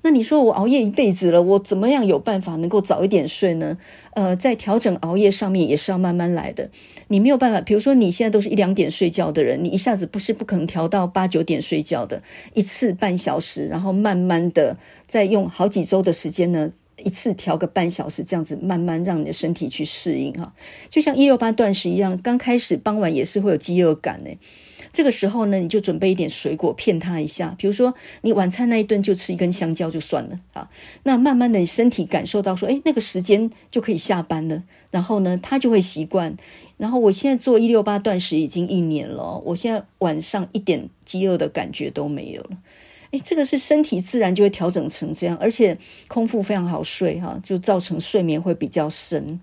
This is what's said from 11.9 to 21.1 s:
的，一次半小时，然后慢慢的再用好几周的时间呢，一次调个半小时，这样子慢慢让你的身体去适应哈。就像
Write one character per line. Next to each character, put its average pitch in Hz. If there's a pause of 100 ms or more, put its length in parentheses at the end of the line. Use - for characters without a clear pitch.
的， - (320)
一 214
次 208
半 180
小 151
时， 151
然 156
后 190
慢 202
慢 175
的 151 (260)
再 214
用 196
好 180
几 196
周 190
的 185
时 160
间 175
呢， 160 (320)
一 190
次 202
调 165
个 175
半 175
小 151
时， -
这 175
样 160
子 156
慢 180
慢 170
让 180
你 -
的 -
身 170
体 165
去 151
适 147
应 139
哈。 - (340)
就 302
像 269